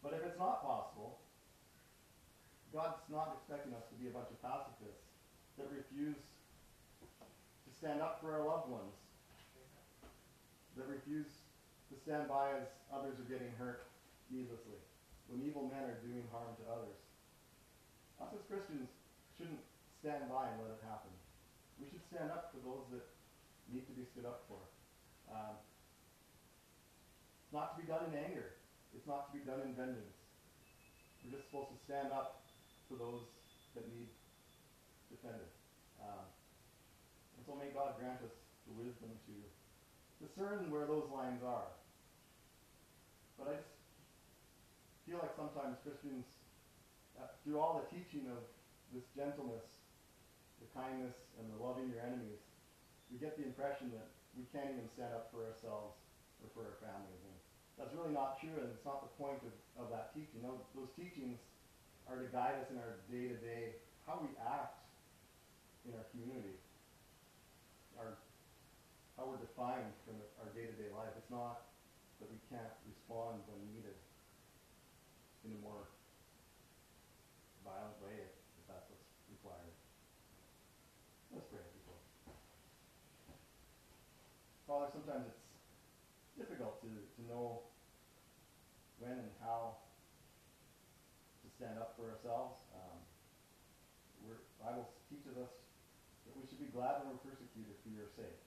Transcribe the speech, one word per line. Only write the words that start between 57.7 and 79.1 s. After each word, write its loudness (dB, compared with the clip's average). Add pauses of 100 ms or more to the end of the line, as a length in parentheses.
that's 0
really 6
not 8
true, 0
and 4
it's -4
not 4
the -6
point 4
of, -4 (240)
of 0
that 2
teaching. -2
Those, 0 (160)
those -2
teachings -2 (640)
are 0
to 2
guide 10
us 0
in 2
our -2
day-to-day, 2 (280)
how 2
we 4
act 4 (1040)
in -4
our -2
community, 0 (1400)
our, 0 (1040)
how 2
we're 2
defined 4 (160)
from -4 (220)
our -4
day-to-day -2
life. 0
It's -8
not 0 (560)
that -6
we -6
can't -4 (120)
respond 0
when -6 (160)
needed -6 (1500)
in 0
a 0
more -4 (1800)
violent -2
way -4
if, -4
if -16
that's -8
what's -16 (200)